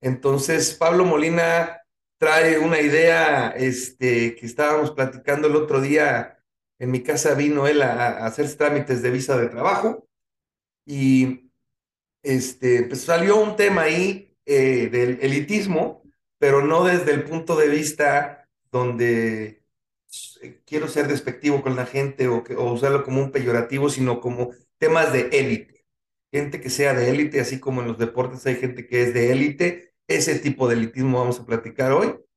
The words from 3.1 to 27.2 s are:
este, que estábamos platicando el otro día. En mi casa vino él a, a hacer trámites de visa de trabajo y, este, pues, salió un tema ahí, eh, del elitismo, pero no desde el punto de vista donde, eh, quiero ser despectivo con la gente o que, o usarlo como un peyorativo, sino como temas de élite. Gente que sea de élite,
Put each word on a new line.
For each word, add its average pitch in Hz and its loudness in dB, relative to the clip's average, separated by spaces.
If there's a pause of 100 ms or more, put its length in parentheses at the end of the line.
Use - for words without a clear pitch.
este, 123 -2
que 120 -14
estábamos 147 0
platicando 143 -2
el 147 2
otro 151 2
día. 139 0 (400)
En 123 -6
mi 127 -2
casa 147 0
vino 143 2
él 147 4
a, 127 2
a 113 -2
hacer 143 -4
trámites 135 0
de 123 0
visa 127 -2
de 117 0
trabajo 190 -2 (760)
y, 131 0 (720)
este, 123 0
pues, 131 -8
salió 180 2
un 208 2
tema 196 2
ahí, 175 -2
eh, 131 2
del 123 -2
elitismo, 160 -2 (360)
pero 139 4
no 165 2
desde 175 2
el 131 -2
punto - -4
de 151 4
vista 143 -2 (220)
donde, 117 -2 (760)
eh, - -20
quiero 151 -6
ser 143 -2
despectivo 139 -2
con 131 -2
la 127 -4
gente 135 -2
o 120 -2
que, 123 -10
o 120 -2
usarlo 139 0
como 131 -2
un 135 -4
peyorativo, 127 0
sino 127 -2
como 120 -6 (280)
temas 160 2
de 127 0
élite. 127 -2 (480)
Gente 143 -6
que 127 -10
sea 143 2
de 123 0
élite, 147 0